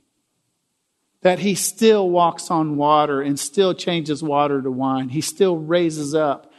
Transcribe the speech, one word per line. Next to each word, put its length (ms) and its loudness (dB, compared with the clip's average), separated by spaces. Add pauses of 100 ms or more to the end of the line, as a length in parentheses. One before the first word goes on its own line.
(1200)
That 180 2
he 160 0
still 540 2
walks 420 0
on 240 0
water 460 2
and 180 -2
still 340 0
changes 480 -4
water 400 0
to 80 -4
wine. 380 -2
He 140 -4
still 340 0
raises 580 -2
up 460 -2